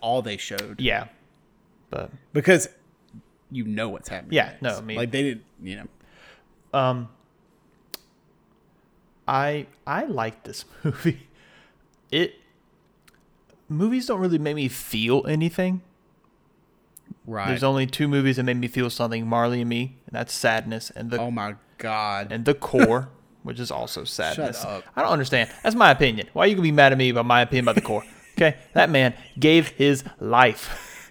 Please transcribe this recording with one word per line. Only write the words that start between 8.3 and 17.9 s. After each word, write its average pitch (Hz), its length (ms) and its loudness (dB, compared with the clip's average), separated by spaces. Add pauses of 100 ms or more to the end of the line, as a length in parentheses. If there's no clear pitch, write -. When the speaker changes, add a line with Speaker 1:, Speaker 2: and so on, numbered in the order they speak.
Speaker 2:
I, 139 380 -2 (200)
I 170 200 -4
liked 113 400 -6
this - 180 -14 (100)
<laughs> - 80 -20
movie. - 460 -2 (840)
It, 165 240 -2 (1300)
movies 226 380 0
don't 220 120 -2
really 180 200 0
make 151 180 -2
me 143 100 -2
feel 120 640 0
anything. 170 540 0 (1400)
Speaker 1:
Right. 107 220 -6
Speaker 2:
There's 123 160 -2
only 135 240 2
two 147 220 -2